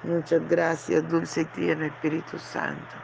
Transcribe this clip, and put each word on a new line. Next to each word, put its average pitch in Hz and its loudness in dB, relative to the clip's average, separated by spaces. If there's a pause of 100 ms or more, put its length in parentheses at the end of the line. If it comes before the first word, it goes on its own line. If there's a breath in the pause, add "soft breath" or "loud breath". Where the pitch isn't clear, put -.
Muchas 165 4
gracias, 165 4
dulce 165 0
y - 2
tierno 160 0
Espíritu 160 -4
Santo. - -6